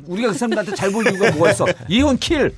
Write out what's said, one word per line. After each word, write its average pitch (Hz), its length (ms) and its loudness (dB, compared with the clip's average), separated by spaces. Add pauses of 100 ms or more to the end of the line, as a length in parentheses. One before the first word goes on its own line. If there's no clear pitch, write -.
우리가 202 260 -2
그 165 60 -4
사람들한테 214 360 -2
잘 196 160 -2
보일 214 220 0
이유가 196 200 2
뭐가 160 200 4
있어? - 120 0 (140)
<laughs> 110 100 -14
이해운 254 300 2
킬. 233 400 0